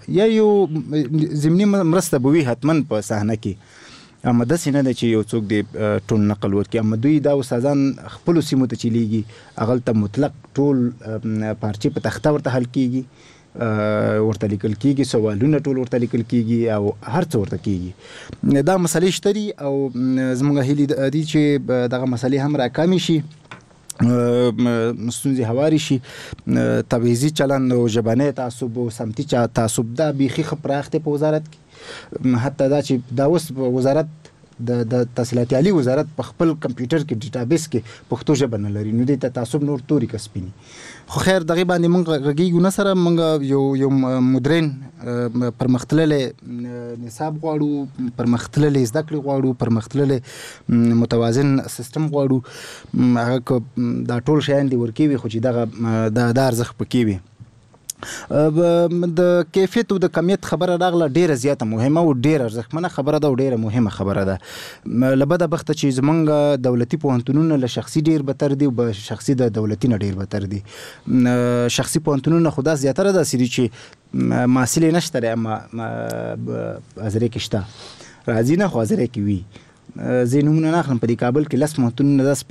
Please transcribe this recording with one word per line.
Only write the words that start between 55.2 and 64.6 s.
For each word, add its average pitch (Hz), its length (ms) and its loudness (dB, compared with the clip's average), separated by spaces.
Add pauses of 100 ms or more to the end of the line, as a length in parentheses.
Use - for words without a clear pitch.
چې 113 100 -4
دغه، 117 300 0 (180)
آه، 113 240 0
دا، 120 220 2
دا 131 200 2
ارزښت 117 320 -4
پکې - 120 -6
وي. 110 240 2 (1120)
آه، 151 180 4
ب-، 170 560 2 (100)
د 175 360 4
کیفیت 196 400 0
او 196 60 2
د 180 100 2
کمیت 180 380 0
خبره 175 300 0
راغله، 170 320 2
ډیره 160 260 2
زیاته 135 320 0
مهمه 120 360 2
او 160 120 4
ډیره 139 280 2
ارزښتمنه 120 460 -6
خبره 151 320 -2
ده 147 80 2
او 135 80 2
ډیره 131 200 0
مهمه 110 340 0
خبره 98 340 -2
ده. 95 160 -2 (460)